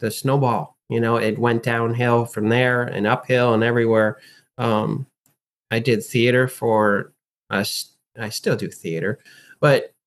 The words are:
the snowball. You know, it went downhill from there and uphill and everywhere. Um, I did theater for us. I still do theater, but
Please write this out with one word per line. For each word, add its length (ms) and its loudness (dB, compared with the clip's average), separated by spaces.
the 100 -4
snowball. 680 -2
You 100 -2
know, 160 0
it 220 0
went 240 0
downhill 640 0
from 240 -2
there 320 2
and 240 -4
uphill 480 2
and 100 2
everywhere. 540 2
Um, 480 -2
I 80 -2
did 260 0
theater 420 2
for 680 0
us. 460 -6
I 100 -10
still 280 -2
do 120 -8
theater, 500 -6
but 340 2